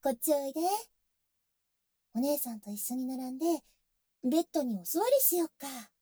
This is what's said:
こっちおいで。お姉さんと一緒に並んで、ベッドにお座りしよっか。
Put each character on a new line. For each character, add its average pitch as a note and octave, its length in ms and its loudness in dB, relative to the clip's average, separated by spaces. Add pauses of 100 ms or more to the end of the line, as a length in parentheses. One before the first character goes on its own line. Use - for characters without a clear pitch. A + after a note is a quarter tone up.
こ C4+ 80 0
っ A#3+ 60 0
ち - 160 0
お C#4+ 140 2
い C4+ 80 -6
で。 D#4 60 -2 (1500)
お A3+ 60 0
姉 C#4+ 180 2
さ A#3 160 -6
ん G#3+ 60 -12
と G3+ 100 -14
一 G#3 80 -8
緒 B3 180 -6
に B3+ 100 -4
並 B3+ 240 -6
ん C4 80 -8
で、 D#4+ 260 0 (580)
ベ C4 180 4
ッ E4+ 120 -2
ド D4+ 100 2
に A#3 160 -2
お E3+ 60 -10
座 D#4+ 160 -2
り B4+ 200 4
し F4 160 4
よ E4+ 100 2
っ - 20 -10 (100)
か。 C4 320 -12 (120)